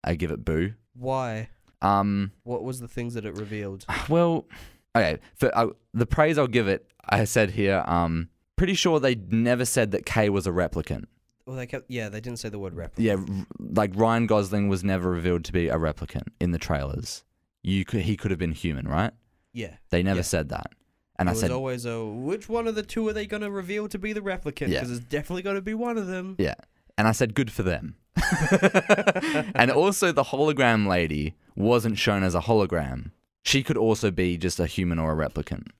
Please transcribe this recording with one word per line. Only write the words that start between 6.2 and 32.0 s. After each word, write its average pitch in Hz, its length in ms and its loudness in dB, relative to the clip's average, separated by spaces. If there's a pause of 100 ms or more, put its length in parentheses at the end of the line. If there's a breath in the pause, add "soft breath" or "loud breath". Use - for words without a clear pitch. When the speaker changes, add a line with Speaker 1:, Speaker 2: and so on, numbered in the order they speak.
Speaker 1:
I'll 135 80 2
give 113 200 2
it, 98 200 0 (200)
I - 180 4
said 104 260 2
here, 98 340 2
um, 82 440 0 (260)
pretty 185 180 2
sure 165 260 2
they 127 160 2
never 113 500 2
said 113 260 2
that 98 160 -2
Kay 107 220 2
was 98 180 0
a 92 40 0
replicant. 82 520 -2 (420)
Speaker 2:
Well, 131 120 -12
they 123 100 -10
kept, 127 240 -10
yeah, 113 180 -6
they 107 120 -10
didn't 120 180 -10
say 110 100 -8
the 104 100 -10
word 95 160 -8
replicant. 85 220 -10
Speaker 1:
Yeah, 110 200 4
r-, 95 280 -4 (140)
like, 104 340 0
Ryan 113 320 2
Gosling 101 420 2
was 95 160 0
never 92 280 0
revealed 87 340 0
to - 60 -10
be 87 160 2
a 67 100 0
replicant - 520 -4 (100)
in 87 120 0
the 85 60 0
trailers. 69 680 -4 (380)
You 95 240 0
could, 107 160 -2
he 101 160 0
could 101 140 -2
have 85 80 -2
been 82 140 -2
human, 73 340 -4
right? 85 240 0 (420)
Speaker 2:
Yeah. 110 220 -10 (140)
Speaker 1:
They 87 140 4
never 95 160 2
Speaker 2:
Yeah. 85 40 -2
Speaker 1:
said 78 260 -2
that. - 180 -8 (500)
And 90 100 2
Speaker 2:
It 87 40 2
Speaker 1:
I - 20 0
Speaker 2:
was 110 80 -2
Speaker 1:
said, 104 100 0
Speaker 2:
always 127 340 -4
a, 113 200 -4
"Which 131 420 -6
one 226 200 -2
of 220 80 -4
the 214 80 -6
two 220 240 -4
are 208 60 -2
they 214 120 -6
gonna 208 240 -6
reveal 202 400 -6
to - 80 -8
be 208 160 -6
the 208 80 -4
replicant? 180 460 -4
Speaker 1:
Yeah. 131 140 0
Speaker 2:
'Cause 123 100 -6
it's 120 140 -8
definitely 147 360 -6
gonna 196 200 -4
be 214 120 -6
one 233 240 -4
of 208 100 -4
them." 185 300 -8
Speaker 1:
Yeah. - 160 -2 (440)
And 107 100 2
I 113 40 4
said, 110 220 0
"Good 123 180 0
for 113 120 -4
them." 87 320 -2 (200)
<laughs> 196 1400 2
And 120 160 6
also, 180 400 4
the 135 140 4
hologram 131 640 4
lady 80 480 2 (200 soft breath)
wasn't 110 420 2
shown 101 260 2